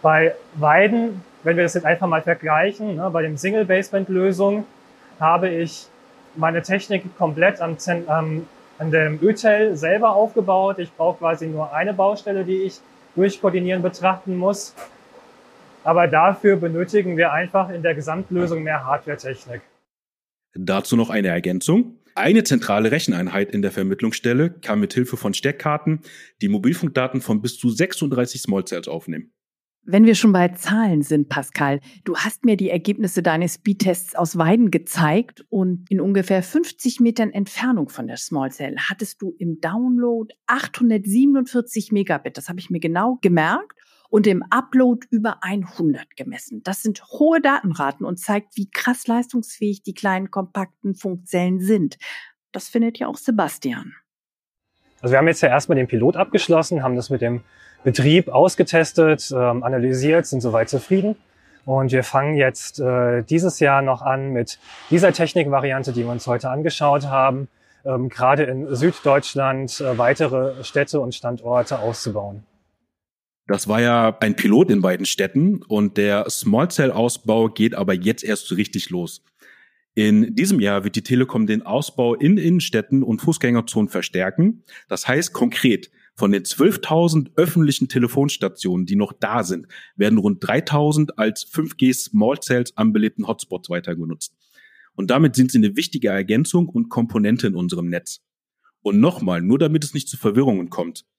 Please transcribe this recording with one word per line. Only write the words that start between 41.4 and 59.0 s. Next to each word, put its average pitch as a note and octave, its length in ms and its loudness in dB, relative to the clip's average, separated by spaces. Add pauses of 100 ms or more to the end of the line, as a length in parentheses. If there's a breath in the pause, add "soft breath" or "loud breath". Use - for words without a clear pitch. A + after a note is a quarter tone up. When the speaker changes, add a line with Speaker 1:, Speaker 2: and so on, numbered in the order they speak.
Speaker 3:
Megabit, F3+ 420 -2
das - 140 -14
habe F3+ 100 -10
ich - 100 -18
mir F3 120 -4
genau G3 400 0
gemerkt, F#3 580 2 (300 soft breath)
und G#3+ 160 4
im F#3 240 4
Upload B3+ 600 2
über A3 320 -2
einhundert F3+ 760 -4
gemessen. - 480 -14
Das G3 180 -6
sind G#3+ 300 -4
hohe D#4+ 300 4
Datenraten E3 640 -2
und F3+ 140 -6
zeigt, G#3 360 -4
wie G3 140 -6
krass - 380 -4
leistungsfähig A3+ 760 -4
die F#3+ 100 -10
kleinen, F#3+ 380 -2
kompakten F#3+ 640 -6
Funkzellen F3+ 640 -4
sind. F#3+ 380 0 (560 loud breath)
Das - 160 -12
findet A3+ 300 0
ja - 80 -4
auch - 100 -8
Sebastian. F#3 760 -4 (1080)
Speaker 1:
Also B2 100 0
wir C3+ 60 6
haben D3+ 100 6
jetzt E3 140 0
ja D3 80 4
erstmal C#3+ 280 2
den B2+ 100 0
Pilot B2 280 2
abgeschlossen, E3+ 680 0
haben B2 120 -2
das B2 140 -6
mit C3+ 120 -2
dem A#2+ 200 -2 (420 soft breath)
Betrieb C#3+ 460 4
ausgetestet, E3 1000 2